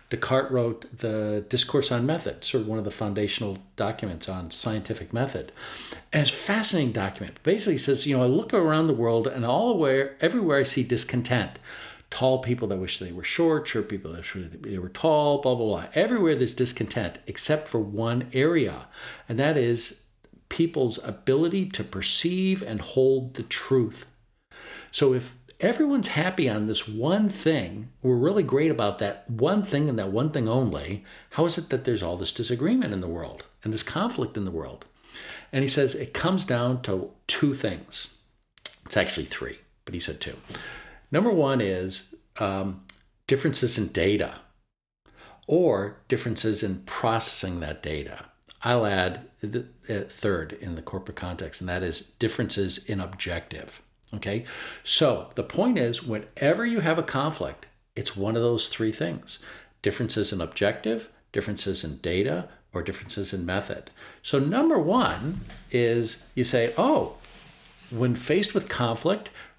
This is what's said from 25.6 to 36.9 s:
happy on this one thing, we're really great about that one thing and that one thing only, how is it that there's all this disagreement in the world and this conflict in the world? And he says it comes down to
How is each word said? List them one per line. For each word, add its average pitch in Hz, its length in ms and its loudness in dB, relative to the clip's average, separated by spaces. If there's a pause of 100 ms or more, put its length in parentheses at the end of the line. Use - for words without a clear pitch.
happy 165 420 2
on 107 160 0
this 107 200 -2
one 165 440 2
thing, 110 580 -2 (140)
we're 127 140 4
really 180 260 4
great 139 280 4
about 110 280 0
that - 320 -4
one 160 320 2
thing 147 260 0
and 120 100 0
that 95 140 -2
one 131 200 2
thing 131 140 0
only, 101 580 0 (260)
how 165 160 2
is 165 100 0
it 170 140 -6
that 127 140 -2
there's 117 180 0
all 90 160 -4
this 92 140 -4
disagreement 135 600 0
in 95 80 -4
the 90 80 -4
world 82 380 -8 (180)
and 110 80 -2
this 110 100 -2
conflict 185 540 -4
in 101 80 -2
the 92 60 -4
world? 76 340 -8 (680)
And 135 120 0
he 135 60 0
says 135 260 2
it - 180 -6
comes 180 320 2
down 123 380 0
to 95 300 -2 (140)